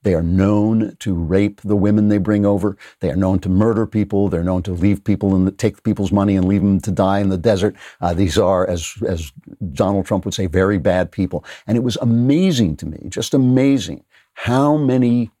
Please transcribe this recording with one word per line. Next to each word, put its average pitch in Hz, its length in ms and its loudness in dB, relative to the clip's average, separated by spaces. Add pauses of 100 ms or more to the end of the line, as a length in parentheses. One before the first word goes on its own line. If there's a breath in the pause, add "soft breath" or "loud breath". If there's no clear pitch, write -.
They 101 120 2
are 80 60 2
known 104 760 2
to 98 160 -4
rape 95 460 0
the 101 160 -2
women 104 320 2
they 104 80 2
bring 104 280 0
over. 101 300 0 (240 loud breath)
They 90 100 -4
are 69 60 -4
known 95 240 0
to 92 100 -6
murder 107 380 2
people. 101 400 -2
They're 85 160 -2
known 90 200 -2
to 92 100 -6
leave 95 320 0
people 98 280 0
and 95 240 0
take - 260 -4
people's 101 280 -2
money 101 240 2
and 92 100 2
leave 95 160 2
them 98 200 2
to 104 100 -6
die 98 280 0
in 101 100 0
the 92 80 -2
desert. 101 380 0 (260 loud breath)
Uh, 87 120 -2
these 87 240 0
are, 95 320 2
as, 85 240 -6 (140)
as 80 240 -6 (400)
Donald 98 360 0
Trump 95 180 -2
would 95 80 -6
say, 98 120 -4
very 92 320 2
bad 90 320 0
people. 90 360 -4 (220 loud breath)
And 113 100 0
it 120 60 -2
was 123 180 -2
amazing 120 760 2
to - 80 -12
me, 78 220 -12
just - 260 -6
amazing, 127 680 2 (300 soft breath)
how 139 420 0
many 127 640 0